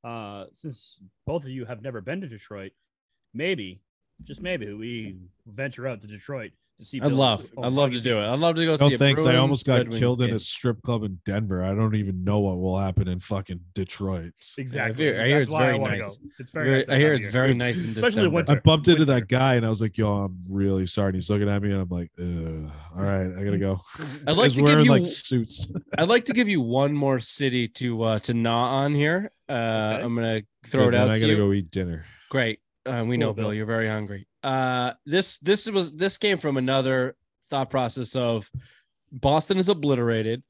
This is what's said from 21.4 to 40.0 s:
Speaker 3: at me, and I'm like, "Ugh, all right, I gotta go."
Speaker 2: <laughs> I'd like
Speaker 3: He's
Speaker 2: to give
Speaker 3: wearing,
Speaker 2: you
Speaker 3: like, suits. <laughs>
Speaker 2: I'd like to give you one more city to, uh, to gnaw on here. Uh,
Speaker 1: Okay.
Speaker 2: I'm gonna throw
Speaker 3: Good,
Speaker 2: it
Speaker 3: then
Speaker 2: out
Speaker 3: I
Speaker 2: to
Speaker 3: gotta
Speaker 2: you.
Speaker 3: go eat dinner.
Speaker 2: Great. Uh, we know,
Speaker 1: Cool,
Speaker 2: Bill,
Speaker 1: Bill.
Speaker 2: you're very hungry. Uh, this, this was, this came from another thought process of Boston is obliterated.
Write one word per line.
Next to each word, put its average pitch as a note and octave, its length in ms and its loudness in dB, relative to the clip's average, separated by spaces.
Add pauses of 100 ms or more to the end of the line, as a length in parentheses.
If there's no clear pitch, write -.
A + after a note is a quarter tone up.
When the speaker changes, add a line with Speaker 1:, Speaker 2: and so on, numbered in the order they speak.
Speaker 3:
at G2+ 140 0
me, G#2 80 0
and G2 100 0
I'm F2+ 80 -4
like, F2 300 -6
"Ugh, D#2+ 520 -6 (260)
all F#2+ 60 -4
right, F#2+ 360 0
I G2 60 -6
gotta G2+ 140 0
go." F#2+ 220 -2 (180)
Speaker 2:
<laughs> - 280 -10
I'd D#3 100 2
like G#3 140 4
Speaker 3:
He's A#2+ 40 -2
Speaker 2:
to B2+ 80 2
give D3 60 8
Speaker 3:
wearing, D3+ 180 8
Speaker 2:
you B2 40 8
Speaker 3:
like, F#2+ 160 6
suits. - 600 -4 (140)
<laughs> - 160 -8
Speaker 2:
I'd E3+ 100 2
like A#3+ 160 4
to C4 80 -4
give A3 160 2
you F#3 120 2
one C3 320 0
more C#3 280 0
city B2 480 -2
to, A#2 340 -4
uh, A2 180 2
to A#2+ 140 -2
gnaw A#2 300 2 (180)
on C#3+ 140 0
here. E3 340 0 (180)
Uh, D3 40 -6
Speaker 1:
Okay. A2 520 -2
Speaker 2:
I'm A#2 120 -4
gonna A2+ 260 -2 (240)
throw C3 200 4
Speaker 3:
Good, G2 80 4
Speaker 2:
it - 40 6
Speaker 3:
then G#2 40 6
Speaker 2:
out G#2 80 4
Speaker 3:
I A2 40 2
Speaker 2:
to A2 60 2
Speaker 3:
gotta G#2+ 140 4
Speaker 2:
you. G#2+ 40 2
Speaker 3:
go G2+ 140 4
eat G2 180 0
dinner. F2 340 -6 (260)
Speaker 2:
Great. A#2 280 -2 (280)
Uh, B2 200 -4
we B2 100 0
know, A2+ 120 0
Speaker 1:
Cool, G#2+ 60 -4
Speaker 2:
Bill, A2 120 -4
Speaker 1:
Bill. G#2 80 -2
Speaker 2:
you're G#2+ 100 -4
very A2+ 240 -2
hungry. G2+ 400 -6 (140)
Uh, B2+ 500 -2 (140)
this, F3 320 -2
this G3+ 280 0
was, F3+ 300 -4
this F#3+ 220 -2
came G3+ 180 0
from C#3+ 220 -2
another C3 580 0 (320)
thought C3+ 220 -4
process B2 440 -4
of A#2 360 -2 (600)
Boston D3 460 2
is F#3 140 2
obliterated. A#2+ 800 0